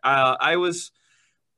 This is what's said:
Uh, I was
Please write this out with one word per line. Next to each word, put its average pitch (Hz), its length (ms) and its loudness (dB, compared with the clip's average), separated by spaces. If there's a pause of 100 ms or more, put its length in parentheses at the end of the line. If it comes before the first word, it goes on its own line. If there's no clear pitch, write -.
Uh, 131 380 2
I 156 160 0
was 175 360 -4 (680)